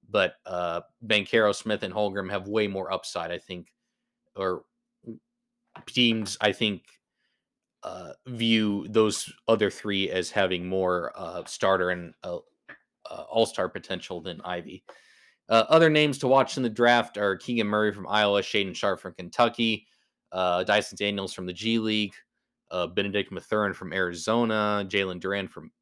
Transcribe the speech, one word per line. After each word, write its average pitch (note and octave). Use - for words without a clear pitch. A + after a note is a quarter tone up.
But, G2
uh, F2
Banchero, G#2
Smith, G#2+
and F#2
Holmgren G2
have G2
way G#2+
more F#2+
upside, F2
I F2
think, F2
or F#2+
teams, A2+
I G#2+
think, G2+
uh, F2+
view A2+
those A2
other G#2+
three G2
as F2+
having F2+
more, F2+
uh, F2
starter F#2
and, F2
uh, F2
uh, -
all-star G#2+
potential F2+
than E2
Ivey. F2+
Uh, A2+
other D#3+
names D3+
to C#3
watch C3
in C3+
the A#2+
draft A#2+
are G2+
Keegan A2+
Murray G#2+
from G2
Iowa, G#2
Shaedon F#2+
Sharpe G2
from F2+
Kentucky, A2+
uh, F2+
Dyson G2+
Daniels G2+
from F#2
the F2+
G A2+
League, G#2+
uh, F2
Benedict G2
Mathurin G2+
from F2+
Arizona, G#2
Jalen F#2+
Duren F#2+
from -